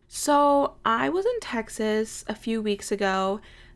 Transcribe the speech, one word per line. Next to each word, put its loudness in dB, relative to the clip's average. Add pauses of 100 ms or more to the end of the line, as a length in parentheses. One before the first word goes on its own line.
So 4
I 0
was 0
in -2
Texas -4
a -4
few -4
weeks -2
ago, -2 (340)